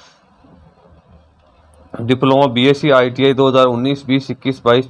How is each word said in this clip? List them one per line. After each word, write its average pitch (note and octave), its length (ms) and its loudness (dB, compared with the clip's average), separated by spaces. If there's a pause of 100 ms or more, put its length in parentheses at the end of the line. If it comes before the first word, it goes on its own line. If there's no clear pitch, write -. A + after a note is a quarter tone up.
(2000)
डिप्लोमा C3+ 460 0
बीएससी C#3 440 0
आईटीआई C3 440 2
दो C3+ 140 0
हज़ार C3 180 2
उन्नीस B2+ 400 -4
बीस C3 240 -4
इक्कीस B2+ 340 -8
बाईस B2+ 260 0